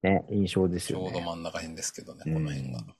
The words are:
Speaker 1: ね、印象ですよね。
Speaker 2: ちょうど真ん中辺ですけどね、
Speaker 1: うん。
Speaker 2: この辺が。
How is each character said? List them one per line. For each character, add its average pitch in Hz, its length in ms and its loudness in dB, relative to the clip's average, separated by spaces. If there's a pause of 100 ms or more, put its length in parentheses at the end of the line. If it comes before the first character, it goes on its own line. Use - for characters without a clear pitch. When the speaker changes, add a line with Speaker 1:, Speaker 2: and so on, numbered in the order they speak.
Speaker 1:
ね、 95 280 4
印 101 180 4
象 92 200 4
で 87 120 2
す - 120 -4
よ 95 80 0
ね。 92 60 -2
Speaker 2:
ち - 20 -2
ょ - 40 -2
う - 20 -6
ど 87 80 -2
真 85 140 -4
ん 82 80 -8
中 82 160 -4
辺 80 160 -8
で 80 60 -10
す - 120 -4
け - 80 -12
ど - 120 -16
ね、 - 120 -18
Speaker 1:
う 78 60 -2
ん。 - 20 2
Speaker 2:
こ 78 80 2
の 76 100 0
辺 67 220 -4
が。 60 60 -6 (200)